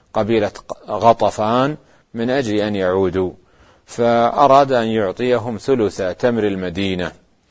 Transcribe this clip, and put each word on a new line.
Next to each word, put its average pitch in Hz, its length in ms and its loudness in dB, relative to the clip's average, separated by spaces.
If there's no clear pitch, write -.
قبيلة 107 380 0
غطفان 113 880 2
من 117 160 -4
أجل 123 260 -2
أن 104 200 -2
يعودوا، 92 560 0
فأراد 131 840 4
أن 117 140 2
يعطيهم 110 720 -2
ثلث 113 420 -2
تمر 104 440 -2
المدينة، 92 640 -4